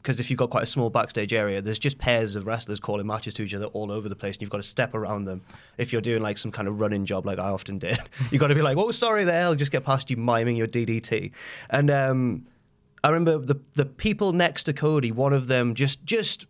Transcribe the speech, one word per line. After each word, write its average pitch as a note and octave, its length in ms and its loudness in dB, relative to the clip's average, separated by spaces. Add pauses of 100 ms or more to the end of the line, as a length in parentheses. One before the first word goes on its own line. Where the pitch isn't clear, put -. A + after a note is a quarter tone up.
'cause B2 160 0
if A#2 100 -4
you've B2 80 2
got B2 120 2
quite A#2+ 120 2
a A2+ 40 -2
small A#2 240 0
backstage G#2+ 420 0
area, G#2 280 0
there's G#2+ 200 -4
just C#3 180 0
pairs A2+ 380 2
of G2 100 -6
wrestlers A2 320 -6
calling G#2 280 -4
matches G#2+ 280 -6
to A2 80 -6
each G2 100 -6
other G2+ 140 -6
all G#2 240 -6
over G#2 180 -6
the G2 60 -6
place, G2 220 -6
and - 60 -12
you've G2+ 80 -10
gotta G2+ 120 -4
step - 320 -2
around G#2 300 -4
them F#2+ 180 -8 (340)
if - 160 -4
you're A#2 80 0
doing, A2+ 220 0
like, G#2 160 -2
some G#2+ 140 -6
kind G2+ 160 -6
of G#2 100 -4
running G#2 260 0
job G2 220 -4
like F#2+ 140 -4
I F#2+ 80 -2
often G2 300 -6
did. F#2 200 -2 (160)
<laughs> C3 160 -4
You've C#3+ 100 2
gotta C#3+ 140 4
be D#3 80 4
like, C#3 160 2
"Oh, A3+ 140 0
sorry A3 320 2
there, F3 180 2
I'll F3 140 2
just C#3 160 0
get C3+ 120 0
past C3+ 240 0
you B2+ 80 -2
miming A#2 380 2
your A2+ 140 0
D A#2+ 160 0
D A2+ 160 0
T." G2 320 -2 (360)
And, C#3+ 220 4
um, C3 540 0 (600)
I D3 60 6
remember D#3+ 280 4
the, C#3 220 0 (160)
the C#3+ 80 4
people G3+ 480 0
next F3 320 2
to D#3+ 80 0
Cody, C#3+ 400 2
one C3+ 200 2
of C3+ 140 2
them A#2+ 280 2
just, C3+ 300 0
just G#3+ 440 -2